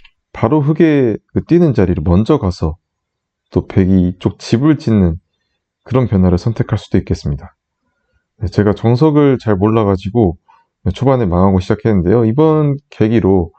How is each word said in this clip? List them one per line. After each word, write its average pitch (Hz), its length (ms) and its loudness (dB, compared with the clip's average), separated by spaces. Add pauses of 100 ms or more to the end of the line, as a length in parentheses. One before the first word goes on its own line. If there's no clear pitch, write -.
(320)
바로 135 280 -2
흙에 143 560 0 (160)
그 98 120 -4
뛰는 165 300 2
자리를 92 300 0
먼저 107 340 2
가서 85 380 -4 (760)
또 - 160 -4
백이 92 420 2
이쪽 - 300 -6
집을 143 400 0
짓는 95 380 0 (680)
그런 123 220 0
변화를 92 320 2
선택할 110 400 -4
수도 - 200 -4
있겠습니다. 76 580 -8 (840)
네, 98 100 -6
제가 101 260 0
정석을 139 640 2
잘 107 180 -2
몰라가지고 101 800 0 (580)
초반에 123 320 -2
망하고 92 340 2
시작했는데요. 104 640 0
이번 147 520 0 (140)
계기로 95 680 0